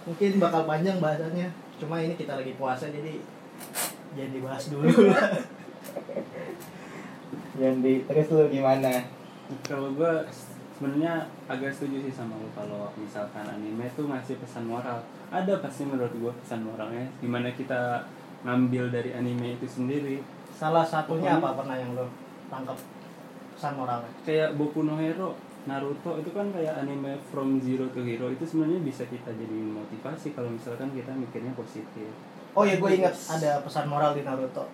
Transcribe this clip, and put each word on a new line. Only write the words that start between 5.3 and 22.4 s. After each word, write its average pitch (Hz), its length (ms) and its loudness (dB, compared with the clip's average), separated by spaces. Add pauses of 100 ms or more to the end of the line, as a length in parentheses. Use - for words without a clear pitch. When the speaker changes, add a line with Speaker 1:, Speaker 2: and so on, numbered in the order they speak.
Speaker 2:
Jangan 131 260 4
di-, 131 240 6
terus 151 260 6
lu 156 200 10
gimana? 131 440 6 (680)
Speaker 3:
Kalau 139 300 -2
gua 160 320 4 (480)
sebenarnya 151 500 2 (220)
agak 135 260 -2
setuju 135 320 -4
sih 131 100 -4
sama 113 220 -6
lu 110 160 -8
kalau 104 460 -6
misalkan 104 480 -6
anime 107 480 -4
tuh 147 160 -2
ngasih 127 320 -4
pesan 120 240 -8
moral. 120 340 -4 (300)
Ada 185 320 2
pasti 139 240 -4
menurut 123 320 0
gua 117 180 -2
pesan 113 300 -6
moralnya. 110 400 -4 (160)
Gimana 120 280 0
kita 123 520 0 (420)
ngambil 123 480 4
dari 120 220 0
anime 123 420 -2
itu 123 100 -6
sendiri. 135 540 -2 (320)
Speaker 1:
Salah 165 320 4
satunya 165 500 2
Speaker 3:
Pokoknya 160 80 6
Speaker 1:
apa 135 140 2
pernah 135 220 -2
yang 123 160 -4
lu 127 120 -2 (440)